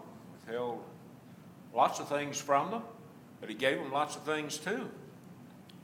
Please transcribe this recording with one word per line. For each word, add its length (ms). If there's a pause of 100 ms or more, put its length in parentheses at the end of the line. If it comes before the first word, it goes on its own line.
(340)
withheld 500 (880)
lots 260
of 100
things 320
from 300
them, 120 (560)
but 100
he 60
gave 220
them 140
lots 240
of 80
things 340
too. 320 (960)